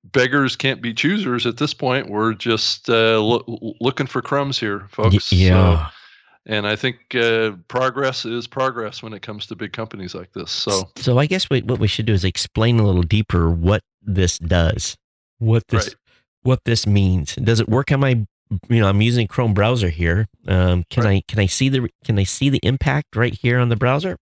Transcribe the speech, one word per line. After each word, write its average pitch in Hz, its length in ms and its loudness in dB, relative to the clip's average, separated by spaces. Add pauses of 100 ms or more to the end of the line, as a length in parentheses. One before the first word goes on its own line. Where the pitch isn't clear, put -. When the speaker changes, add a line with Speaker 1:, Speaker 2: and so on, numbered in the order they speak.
Speaker 1:
beggars 131 520 0
can't 135 260 -4
be 117 120 -6
choosers 135 520 -2
at 120 120 -2
this 143 160 -4
point. 131 360 -4
We're 110 240 0
just, - 560 -4
uh, 113 300 4
loo-, 110 600 -2
looking 135 280 -2
for 123 140 -6
crumbs 139 380 -4
here, 101 200 -4
Speaker 2:
Y-, 101 100 -16
Speaker 1:
folks. 101 360 2
So, 92 100 0
Speaker 2:
yeah. 90 540 4 (560)
Speaker 1:
and 104 220 -4
I 107 80 0
think, 120 220 -4 (180)
uh, 113 360 2 (160)
progress 131 580 -2
is 117 220 -6
progress 120 560 -6
when 110 100 -14
it 98 80 -16
comes 104 260 -12
to 110 80 -12
big 101 180 -10
companies 101 420 -10
like 90 180 -14
this. 85 180 -12
So, - 200 -4
Speaker 2:
S-, 95 320 -4
so 123 160 2
I 147 60 2
guess 185 240 -4
we, 131 120 0
what 113 180 -4
we 110 80 2
should 110 180 -4
do 110 80 0
is 90 100 2
explain 113 560 0
a 107 60 4
little 90 180 2
deeper 87 460 2
what 85 320 2 (200)
this 92 360 0
does, 85 600 0 (420)
what 113 300 2
this, 107 180 0
Speaker 1:
Right. - 80 -14 (480)
Speaker 2:
what 127 220 2
this 117 220 0
means. 95 480 2
Does 113 240 2
it - 100 0
work - 220 0
on 139 80 2
my, 127 260 2 (440)
you 117 100 4
know, 101 80 4
I'm 101 140 4
using 120 260 2
Chrome 113 260 0
browser 104 360 2
here. 85 380 0 (200)
Um, 90 420 2
can 123 140 0
Speaker 1:
Right. 98 140 4 (100)
Speaker 2:
I, - 40 -12
can 110 80 -2
I 98 80 2
see 135 220 0
the, 127 200 0 (160)
can 104 140 0
I 98 40 2
see 139 260 0
the 135 140 2
impact 139 520 0
right 113 180 0
here 123 260 0
on 120 100 2
the 117 60 2
browser? 139 460 -2